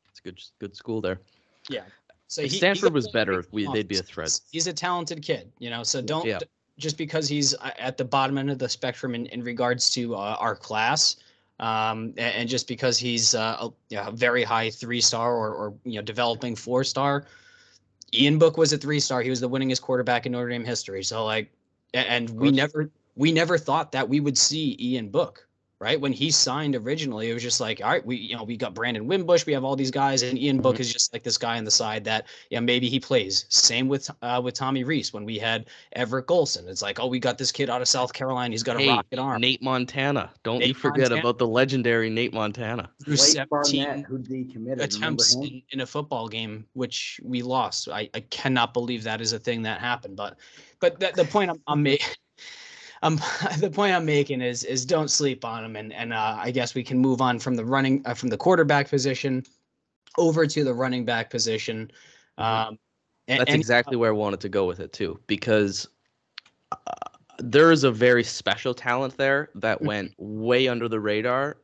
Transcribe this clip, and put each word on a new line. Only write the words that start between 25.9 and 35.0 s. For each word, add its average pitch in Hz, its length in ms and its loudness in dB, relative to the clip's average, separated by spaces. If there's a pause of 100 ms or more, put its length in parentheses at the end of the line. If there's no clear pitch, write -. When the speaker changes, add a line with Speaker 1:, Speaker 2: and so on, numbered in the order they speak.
Speaker 2:
When 139 120 0
he 143 180 -2
signed 143 440 2
originally, 120 540 -4
it 117 60 -2
was 117 80 -6
just 120 160 -2
like, 110 240 -4
all 117 80 2
right, - 120 0
we, 123 120 -6
you 113 200 -8
know, 113 80 -8
we 110 140 -8
got 104 160 -6
Brandon 113 320 -4
Wimbush, 170 400 2
we 151 80 0
have 131 100 -2
all 135 120 -2
these 131 160 0
guys, 135 320 2
and 123 160 -2
Ian 135 220 2
Book 127 140 4
Speaker 1:
Mm-hmm. 131 60 -4
Speaker 2:
is 117 120 -4
just, - 200 -2
like, 117 80 -8
this 117 160 -2
guy 117 220 -2
on 110 60 -6
the 107 40 -4
side 107 360 0
that, 110 200 0 (240)
yeah, 117 100 -2
maybe 123 300 2
he 131 100 0
plays. 98 500 0
Same 123 380 4
with, 135 220 -2 (140)
uh, 123 200 0
with 123 120 -4
Tommy 131 280 -2
Rees 143 300 -2